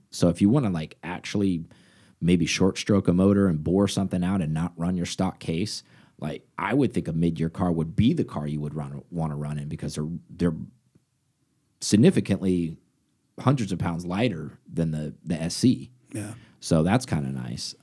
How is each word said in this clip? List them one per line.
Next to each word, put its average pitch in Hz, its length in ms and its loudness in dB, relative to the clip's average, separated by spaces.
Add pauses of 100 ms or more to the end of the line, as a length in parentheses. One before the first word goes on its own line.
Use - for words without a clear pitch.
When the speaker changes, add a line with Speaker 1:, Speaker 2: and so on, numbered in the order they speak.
(120)
Speaker 1:
So - 180 2
if 82 120 0
you 101 80 6
wanna, 127 200 2
like, 80 340 -6
actually 90 640 -2 (560)
maybe 85 240 4
short - 320 2
stroke 98 320 2
a 90 40 6
motor 98 340 6
and 78 160 0
bore 95 260 4
something 95 340 -2
out 95 180 0
and 78 120 -2
not 80 240 -2
run 87 180 -2
your 87 120 -2
stock - 320 -2
case, 85 440 -4 (360)
like, 76 260 -8 (120)
I 101 180 -2
would 135 180 2
think 85 140 -2
a 82 60 -4
mid-year 82 360 0
car 87 220 0
would 80 240 -2
be 120 180 4
the 151 100 0
car - 240 -6
you 76 140 -4
would 73 140 -8
run, 71 340 -8
wanna 80 260 -4
run 73 220 -6
in, 73 120 -8
because 76 260 -8
they're, 76 120 -4 (220)
they're 87 260 0 (1200)
significantly 95 1000 2 (600)
hundreds 123 320 0
of 87 80 -4
pounds 85 260 -4
lighter 90 540 -4 (120)
than 82 200 -2
the, 76 240 -6 (100)
the 80 160 -4
S 82 140 -4
C. - 360 2 (220)
Speaker 2:
Yeah. 104 200 -10 (260)
Speaker 1:
So 80 240 2
that's 101 220 2
kinda 71 260 -2
nice. 62 520 -8